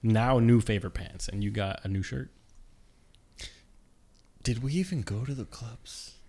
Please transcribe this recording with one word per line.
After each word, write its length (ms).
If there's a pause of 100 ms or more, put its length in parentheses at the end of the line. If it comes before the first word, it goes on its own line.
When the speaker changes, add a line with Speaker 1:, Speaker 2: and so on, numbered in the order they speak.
Speaker 1:
now 380
new 200
favorite 320
pants, 360
and 160
you 60
got 340
a 40
new 140
shirt. 280 (2000)
Speaker 2:
Did 200
we 120
even 280
go 220
to 100
the 100
clubs? 680 (160)